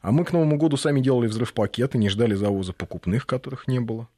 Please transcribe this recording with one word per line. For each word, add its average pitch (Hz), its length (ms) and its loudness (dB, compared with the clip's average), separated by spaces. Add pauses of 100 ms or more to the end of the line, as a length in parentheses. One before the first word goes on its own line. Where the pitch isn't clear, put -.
А 90 120 -4
мы 165 120 4
к - 80 -6
Новому 156 240 2
году 147 220 2
сами 147 240 2
делали 127 240 2
взрыв 110 260 -2
пакеты, 113 460 -2
не 107 100 4
ждали 104 260 2
завоза 98 380 0
покупных, 87 540 -4
которых 131 420 -6
не 127 100 0
было. 117 400 -6